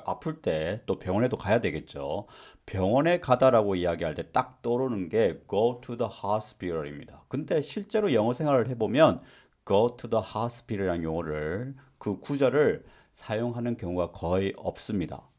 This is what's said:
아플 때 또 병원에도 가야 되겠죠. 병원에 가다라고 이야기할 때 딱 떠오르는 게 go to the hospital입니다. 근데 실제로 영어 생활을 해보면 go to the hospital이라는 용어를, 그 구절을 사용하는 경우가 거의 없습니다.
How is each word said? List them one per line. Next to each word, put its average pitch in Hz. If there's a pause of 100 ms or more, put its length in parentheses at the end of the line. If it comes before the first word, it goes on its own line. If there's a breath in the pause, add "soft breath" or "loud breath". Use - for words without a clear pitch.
아플 156
때 82
또 95
병원에도 107
가야 104
되겠죠. 80 (400 loud breath)
병원에 127
가다라고 120
이야기할 85
때 82
딱 -
떠오르는 120
게 110
go 117
to 120
the 113
hospital입니다. 82
근데 156
실제로 202
영어 110
생활을 131
해보면 113 (480 soft breath)
go 113
to 120
the 110
hospital이라는 98
용어를, 80 (240 soft breath)
그 101
구절을 135 (280 soft breath)
사용하는 120
경우가 87
거의 95
없습니다. - (160)